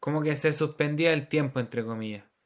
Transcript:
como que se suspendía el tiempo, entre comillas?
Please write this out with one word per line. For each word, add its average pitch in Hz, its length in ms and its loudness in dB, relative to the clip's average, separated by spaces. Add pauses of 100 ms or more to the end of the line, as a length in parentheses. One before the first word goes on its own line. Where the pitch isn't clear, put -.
como 151 220 -2
que 151 140 2
se 151 160 2
suspendía 151 600 2
el 147 140 -2
tiempo, 139 320 0
entre 117 220 -4
comillas? 110 420 -8 (200)